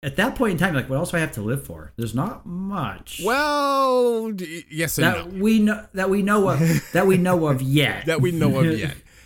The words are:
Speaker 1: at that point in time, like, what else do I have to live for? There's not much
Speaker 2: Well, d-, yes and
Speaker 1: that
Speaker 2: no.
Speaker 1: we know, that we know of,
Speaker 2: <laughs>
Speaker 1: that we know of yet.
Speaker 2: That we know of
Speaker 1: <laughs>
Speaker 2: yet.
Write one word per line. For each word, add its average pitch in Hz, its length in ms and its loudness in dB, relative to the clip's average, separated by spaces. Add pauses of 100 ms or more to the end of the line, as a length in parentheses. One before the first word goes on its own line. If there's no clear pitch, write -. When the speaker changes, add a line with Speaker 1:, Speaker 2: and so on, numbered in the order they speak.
Speaker 1:
at 139 140 -6
that 220 200 0
point 214 180 0
in 165 40 -2
time, 180 160 2
like, 170 160 -2
what 131 60 -2
else 160 160 -2
do 175 60 -2
I - 20 2
have 156 140 -2
to - 100 -6
live 127 240 -4
for? 80 300 -14
There's 113 180 -6
not 180 320 -4
much 175 760 -8
Speaker 2:
Well, 262 1080 0
d-, 175 400 -10
yes 156 260 -2
and 151 80 2
Speaker 1:
that 175 260 -2
Speaker 2:
no. 190 80 -10
Speaker 1:
we 220 200 4
know, 208 340 2
that 190 160 -2
we 196 140 2
know 202 260 4
of, 165 100 0
Speaker 2:
<laughs> 160 340 0
Speaker 1:
that 170 120 4
we 190 140 6
know 180 260 2
of 135 160 2
yet. 131 460 2
Speaker 2:
That 160 140 0
we 180 100 2
know 165 280 2
of 170 60 6
Speaker 1:
<laughs> 160 140 0
Speaker 2:
yet. - 160 -6 (300)